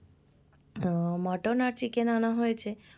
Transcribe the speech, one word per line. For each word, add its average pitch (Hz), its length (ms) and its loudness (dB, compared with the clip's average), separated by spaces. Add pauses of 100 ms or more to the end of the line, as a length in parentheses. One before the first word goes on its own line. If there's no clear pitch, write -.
(760)
আহ, 170 400 0
মটন 185 440 0
আর 247 120 2
চিকেন 240 360 0
আনা 226 260 2
হয়েছে। 226 400 0 (240)